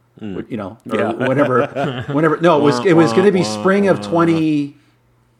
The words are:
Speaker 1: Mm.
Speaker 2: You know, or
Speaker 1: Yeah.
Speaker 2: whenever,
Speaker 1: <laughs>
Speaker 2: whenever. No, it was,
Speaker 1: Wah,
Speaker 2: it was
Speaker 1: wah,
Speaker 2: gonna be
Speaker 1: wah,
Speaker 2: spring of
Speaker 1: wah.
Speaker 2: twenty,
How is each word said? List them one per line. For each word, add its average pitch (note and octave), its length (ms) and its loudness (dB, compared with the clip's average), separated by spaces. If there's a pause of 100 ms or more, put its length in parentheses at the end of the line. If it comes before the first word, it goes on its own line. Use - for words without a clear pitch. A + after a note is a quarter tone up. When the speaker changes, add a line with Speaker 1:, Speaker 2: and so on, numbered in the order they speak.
(220)
Speaker 1:
Mm. F#2 300 -10
Speaker 2:
You B2 60 -6
know, G#2 200 -10 (140)
or A2 80 -2
Speaker 1:
Yeah. G#2+ 140 -2
Speaker 2:
whenever, C3 540 0
Speaker 1:
<laughs> C3+ 440 -6
Speaker 2:
whenever. D#3 300 0
No, E3 180 4
it - 40 2
was, C#3 160 2
Speaker 1:
Wah, B2 80 -4
Speaker 2:
it F3 60 4
was D#3+ 180 4
Speaker 1:
wah, - 60 0
Speaker 2:
gonna F#3+ 140 4
be F#3 80 0
Speaker 1:
wah, - 220 -4
Speaker 2:
spring G3 260 2
of E3 120 2
Speaker 1:
wah. - 100 -10
Speaker 2:
twenty, D#3+ 680 0 (640)